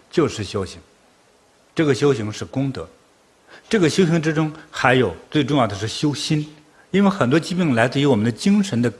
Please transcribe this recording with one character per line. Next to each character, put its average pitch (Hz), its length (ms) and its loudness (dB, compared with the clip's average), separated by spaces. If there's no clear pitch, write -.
就 165 160 2
是 - 160 -8
修 98 240 -6
行。 82 140 -18
这 165 100 0
个 139 100 2
修 143 200 2
行 107 180 -6
是 - 100 -12
功 135 300 -6
德， 82 160 -12
这 220 100 0
个 160 120 2
修 190 160 2
行 165 160 0
之 160 100 -2
中 156 180 -2
还 127 240 2
有 113 200 2
最 151 140 0
重 139 140 0
要 120 80 4
的 104 100 -8
是 107 100 -6
修 147 280 -4
心， 151 420 -4
因 196 140 2
为 196 60 4
很 135 180 0
多 147 100 4
疾 175 160 -2
病 170 200 0
来 113 120 4
自 139 140 -2
于 143 60 2
我 131 100 4
们 104 80 0
的 120 80 0
精 202 320 2
神 120 160 -2
的 120 200 0